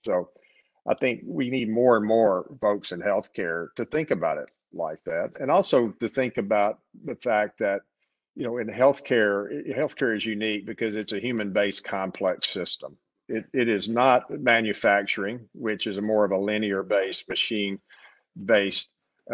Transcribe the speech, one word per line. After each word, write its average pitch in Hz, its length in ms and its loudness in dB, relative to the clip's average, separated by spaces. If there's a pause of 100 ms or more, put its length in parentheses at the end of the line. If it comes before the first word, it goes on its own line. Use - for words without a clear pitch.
So 90 280 -2 (580)
I - 80 2
think 123 300 -2
we 139 240 -4
need 123 200 -2
more 120 280 6
and 107 80 2
more 107 440 2 (120)
folks 104 320 -2
in 87 80 -10
healthcare 90 760 -2
to 120 80 -6
think 156 280 -2
about 82 260 0
it 71 100 -8 (240)
like 80 320 -8
that, 87 280 -4 (100)
and 135 100 -2
also 151 380 2 (100)
to 117 80 -2
think 127 300 -2
about 104 420 0 (240)
the 120 120 -8
fact 107 440 0
that 101 220 0 (580)
you 135 60 -4
know, 117 180 -4
in 107 40 -6
healthcare, 113 680 4 (160)
i-, 123 280 -6
healthcare 131 360 0
is 104 100 -4
unique 107 460 -2
because 110 240 -4
it's 107 180 -4
a 101 140 -2
human-based 104 560 -2
complex 95 560 -2 (200)
system. 71 320 -8 (360)
It, 110 180 -6 (160)
it 117 60 2 (100)
is 92 80 -4 (160)
not 127 200 6 (320)
manufacturing, 104 840 0 (300)
which 107 200 -4
is 98 100 -4
a 107 140 -2
more 107 140 4
of 95 60 0
a 95 60 2 (140)
linear-based, 98 760 0
machine-based, 98 1600 -2 (440)